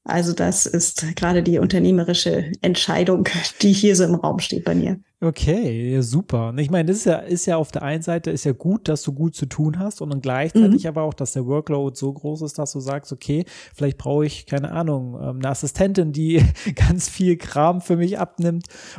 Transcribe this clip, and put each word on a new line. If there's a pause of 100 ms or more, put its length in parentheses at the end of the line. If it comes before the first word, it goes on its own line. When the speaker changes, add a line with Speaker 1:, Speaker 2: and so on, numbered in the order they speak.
Speaker 1:
Also
das
ist (120)
gerade
die
unternehmerische (120)
Entscheidung, (340)
die
hier
so
im
Raum
steht
bei
mir. (240)
Speaker 2:
Okay,
ja,
super.
Und
ich
meine,
das
ist
ja,
ist
ja
auf
der
einen
Seite
ist
ja
gut,
dass
du
gut
zu
tun
hast
und
dann
gleichzeitig
Speaker 1:
Mhm.
Speaker 2:
aber
auch,
dass
der
Workload
so
groß
ist,
dass
du
sagst,
„Okay, (300)
vielleicht
brauche
ich,
keine
Ahnung,
ähm,
eine
Assistentin,
die
<laughs>
ganz
viel
Kram
für
mich
abnimmt (320)